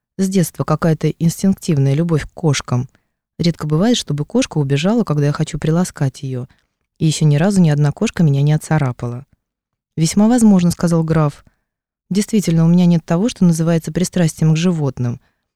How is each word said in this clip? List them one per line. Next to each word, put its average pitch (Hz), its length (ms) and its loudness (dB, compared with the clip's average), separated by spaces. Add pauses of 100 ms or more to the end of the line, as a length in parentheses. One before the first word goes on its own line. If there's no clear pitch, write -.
(180)
с 190 120 -2
детства 175 340 -2
какая-то 156 460 -2
инстинктивная 160 880 0
любовь 165 280 -2
к - 100 -14
кошкам. 131 540 -4 (520)
Редко 165 260 -2
бывает, 175 320 0
чтобы 147 280 -6
кошка - 340 -2
убежала, 151 440 0
когда 147 220 -2
я 147 60 0
хочу 151 260 -4
приласкать 160 640 -2
её, 127 260 -8 (520)
и 160 80 0
ещё 156 180 0
ни 147 100 4
разу 190 240 2
ни 165 120 6
одна 147 200 0
кошка - 300 -4
меня 139 220 2
не 151 100 2
оцарапала. 131 720 -4 (720)
«Весьма 202 300 2
возможно», 214 420 4
сказал 165 340 0
граф. 156 400 -2 (680)
«Действительно, 180 520 0
у 165 40 4
меня 175 180 4
нет 170 180 4
того, 180 260 -2
что - 140 -2
называется 165 480 0
пристрастием 160 600 0
к 156 40 0
животным. 147 600 -2 (360)